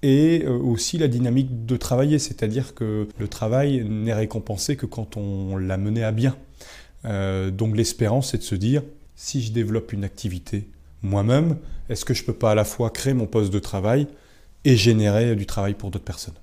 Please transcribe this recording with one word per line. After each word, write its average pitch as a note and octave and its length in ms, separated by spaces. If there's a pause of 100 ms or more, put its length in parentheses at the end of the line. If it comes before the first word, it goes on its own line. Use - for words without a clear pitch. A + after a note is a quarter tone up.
et, D#3 420
euh, B2 120
aussi B2+ 400
la D#3+ 80
dynamique B2 580
de A#2+ 120
travailler, C#3 420
c'est-à-dire A#2 560
que G#2+ 320 (100)
le G#2+ 120
travail C3 600
n'est G#2+ 260
récompensé G#2+ 600
que C3 120
quand A2 300
on G2 400
l'a F#2 200
mené G#2 260
à A2 80
bien. B2+ 240 (720)
Euh, F#2+ 480
donc G#2+ 240
l'espérance, A#2 560
c'est B2 60
de - 40
se - 140
dire, A#2+ 260 (320)
si - 280
je A2 100
développe A2 400
une G2+ 100
activité G2 680 (340)
moi-même, A#2 540 (320)
est-ce - 160
que B2+ 100
je - 100
peux A#2+ 80
pas A2 200
à - 40
la G#2+ 80
fois A2 260
créer C3+ 240
mon A#2 120
poste G#2 260
de G2+ 80
travail A2+ 480 (560)
et C3 120
générer A2 600
du G2+ 100
travail G2+ 280
pour G2 180
d'autres F#2+ 120
personnes ? F#2+ 380